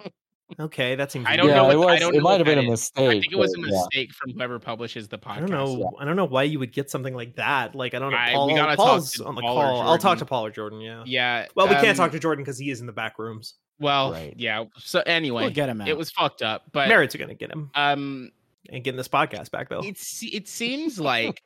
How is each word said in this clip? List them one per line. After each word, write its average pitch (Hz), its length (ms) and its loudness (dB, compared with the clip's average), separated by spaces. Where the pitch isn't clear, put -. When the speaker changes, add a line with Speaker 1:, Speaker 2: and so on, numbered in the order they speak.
Speaker 1:
Okay, 135 360 -2
that 139 180 -4
seems 123 140 -6
Speaker 2:
I 151 100 2
don't 147 100 2
Speaker 3:
Yeah, 143 80 6
Speaker 2:
know 135 140 8
Speaker 3:
it 147 100 8
Speaker 2:
what, 180 80 6
I 175 60 8
Speaker 3:
was, 170 80 6
Speaker 2:
don't 170 120 2
Speaker 3:
it 147 40 6
Speaker 2:
know 147 60 4
Speaker 3:
might 175 80 6
Speaker 2:
what 196 80 6
Speaker 3:
have 160 60 4
been 147 200 4
Speaker 2:
that 120 40 0
Speaker 3:
a 117 40 2
Speaker 2:
is. - 240 -4
I 135 60 4
Speaker 3:
mistake, 113 180 4
Speaker 2:
think 85 120 -4
it 95 40 -2
was 98 160 2
a 90 80 -6
Speaker 3:
but 78 80 -4
yeah. 95 80 2
Speaker 2:
mistake 110 360 -2
from 131 180 -12
whoever 123 280 -6
publishes 113 480 -10
the 110 100 -12
podcast. - 140 -14
Speaker 1:
I 104 80 -10
don't 175 100 -4
know. 135 300 -2
Speaker 3:
Yeah. 92 220 -6
Speaker 1:
I - 20 -10
don't 160 140 0
know 190 80 2
why 131 180 2
you 151 160 0
would 127 140 -6
get 135 180 -4
something 131 240 -6
like 120 220 -12
that. 123 360 0
Like, 123 200 -6
I 123 60 -4
don't 135 120 -4
know. 127 60 2
Speaker 2:
I, 120 160 2
Speaker 1:
Paul, 139 140 4
Speaker 2:
we 151 80 2
gotta 151 200 4
Speaker 1:
Paul's 196 380 4
Speaker 2:
talk 127 100 -8
to - 60 -10
Speaker 1:
on 135 60 -8
the - 60 -8
Speaker 2:
Paul 120 160 -2
or 151 60 4
Speaker 1:
call. 127 180 2
I'll 123 120 4
talk 170 80 4
Speaker 2:
Jordan. 185 180 2
Speaker 1:
to 147 60 -6
Paul 120 220 -4
or 107 40 -10
Jordan. 107 300 -10
Yeah. 113 240 -14
Speaker 2:
Yeah, 123 500 0
Speaker 1:
Well, 190 140 6
we 143 60 6
can't 143 160 6
Speaker 2:
um, 196 40 2
Speaker 1:
talk 170 160 2
to 156 80 -6
Jordan 147 240 -2
'cause 131 160 -8
he 139 100 -8
is 120 120 -6
in 120 40 -12
the 120 60 -12
back 110 260 -6
rooms. 110 360 -10
Speaker 2:
Well, 139 320 2
Speaker 3:
Right. 82 260 -12
Speaker 2:
yeah. 113 280 -4
So 170 280 -2
anyway, 147 380 0
Speaker 4:
We'll - 100 -2
get 143 160 0
him 110 120 -6
Speaker 2:
it 101 100 -4
Speaker 4:
out. 151 60 -2
Speaker 2:
was 160 140 -8
fucked 156 300 -2
up, 110 300 -4
but, 139 160 2
Speaker 1:
Merritt's 185 280 4
gonna - 200 -10
get - 160 -10
him. 147 240 -10
Speaker 2:
um, 139 560 -2
Speaker 1:
And 127 140 -10
getting 127 140 -4
this 127 100 -6
podcast 139 440 -2
back, - 180 -6
though. - 100 -6
Speaker 2:
it's, - 440 -10
it 220 240 -10
seems 254 520 -6
like 120 460 0